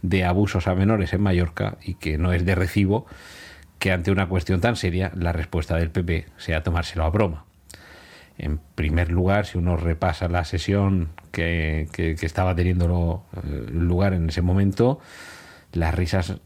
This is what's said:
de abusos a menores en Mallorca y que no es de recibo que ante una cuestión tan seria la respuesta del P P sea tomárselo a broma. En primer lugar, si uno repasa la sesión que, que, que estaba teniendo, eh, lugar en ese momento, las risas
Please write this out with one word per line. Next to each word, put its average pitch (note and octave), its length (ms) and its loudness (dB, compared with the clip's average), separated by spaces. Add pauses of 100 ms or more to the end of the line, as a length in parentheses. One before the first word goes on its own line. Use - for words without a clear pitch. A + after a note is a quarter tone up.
de F#2 220 2
abusos F#2 440 2
a F#2 60 2
menores G2 400 2
en G2 80 2
Mallorca F#2 600 0
y F#2 120 -8
que D2+ 240 -4
no F2+ 160 2
es E2+ 100 2
de F#2+ 100 2
recibo G2 520 2 (720)
que F#2+ 120 0
ante F2+ 200 0
una F#2+ 180 2
cuestión F2+ 320 0
tan A#2 160 2
seria F#2 380 -2
la E2+ 180 -2
respuesta D#2+ 440 -2
del E2 140 0
P F2 140 -2
P E2+ 220 -2 (100)
sea D#2+ 260 -4
tomárselo E2+ 420 -2
a D#2+ 60 2
broma. E2+ 360 0 (920)
En D2+ 240 -4 (140)
primer D#2+ 360 0
lugar, F#2 360 2
si - 100 -8
uno F2 220 2
repasa E2+ 500 0
la F2 160 0
sesión F#2+ 640 0 (240)
que, D#2 600 -2
que, E2 240 -2
que E2 100 -6
estaba F#2 280 0
teniendo, F2 680 0 (100)
eh, C#2+ 380 -8
lugar F2 400 2
en E2 160 0
ese D#2+ 140 -2
momento, G2 580 2 (760)
las D#2+ 200 0
risas F2+ 520 -2